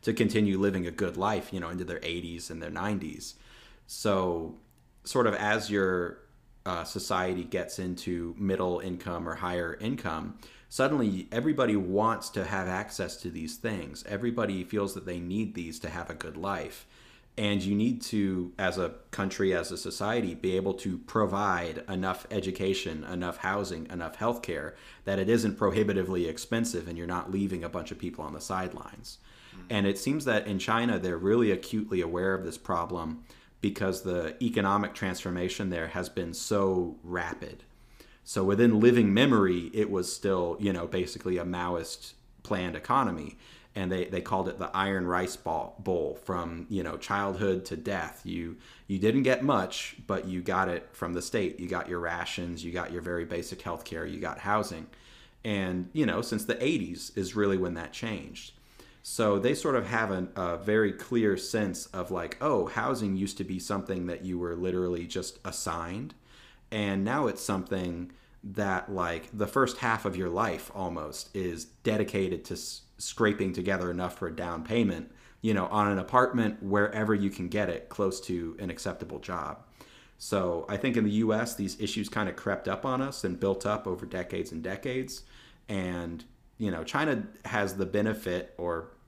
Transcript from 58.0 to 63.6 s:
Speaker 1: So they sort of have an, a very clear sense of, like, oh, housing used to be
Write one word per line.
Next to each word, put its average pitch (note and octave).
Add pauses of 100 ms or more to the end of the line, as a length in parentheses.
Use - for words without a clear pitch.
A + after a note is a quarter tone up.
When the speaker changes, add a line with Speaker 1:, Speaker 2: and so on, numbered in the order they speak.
Speaker 1:
So G#2
they B2
sort C#3+
of G#2
have A2
an, F#2
a F2
very G#2
clear A2
sense G2+
of, F2+
like, E2+
oh, A#2
housing A2
used G2
to G2
be F#2